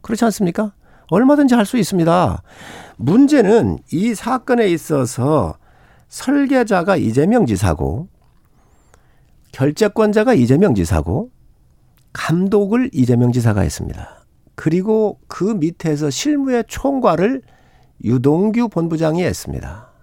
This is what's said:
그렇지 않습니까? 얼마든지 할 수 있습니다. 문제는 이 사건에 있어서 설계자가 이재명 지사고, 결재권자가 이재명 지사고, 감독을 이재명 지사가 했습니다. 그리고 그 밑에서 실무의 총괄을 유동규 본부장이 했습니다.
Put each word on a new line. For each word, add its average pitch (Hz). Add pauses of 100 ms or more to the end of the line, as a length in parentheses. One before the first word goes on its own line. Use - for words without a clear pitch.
그렇지 220
않습니까? 208 (380)
얼마든지 262
할 226
수 247
있습니다. 170 (560)
문제는 208 (160)
이 214
사건에 240
있어서 139 (540)
설계자가 240
이재명 147
지사고, 92 (1400)
결재권자가 214
이재명 139
지사고, 87 (840)
감독을 202
이재명 120
지사가 113
했습니다. - (300)
그리고 202
그 -
밑에서 160
실무의 269
총괄을 247 (640)
유동규 170
본부장이 165
했습니다. 87 (140)